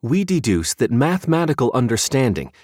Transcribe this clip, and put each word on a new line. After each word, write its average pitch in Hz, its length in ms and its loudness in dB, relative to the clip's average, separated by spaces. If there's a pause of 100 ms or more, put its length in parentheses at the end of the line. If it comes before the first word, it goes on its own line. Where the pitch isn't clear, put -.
We 175 240 0
deduce 113 500 0
that 120 160 0
mathematical 160 800 0
understanding, 117 760 0 (120)